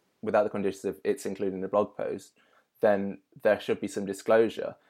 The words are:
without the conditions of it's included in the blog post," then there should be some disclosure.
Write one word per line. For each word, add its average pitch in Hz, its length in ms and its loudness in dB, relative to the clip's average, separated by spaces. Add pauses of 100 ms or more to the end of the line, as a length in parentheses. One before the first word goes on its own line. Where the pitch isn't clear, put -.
(220)
without 107 220 2
the 107 60 -2
conditions 98 340 -4
of 95 200 -4
it's 101 220 -2
included 98 280 -4
in 92 60 -6
the 95 80 -6
blog 104 280 0
post," - 360 -8 (480)
then 101 380 2 (240)
there 104 180 4
should 110 200 -2
be 107 80 -4
some 101 180 -6
disclosure. 110 680 2 (140)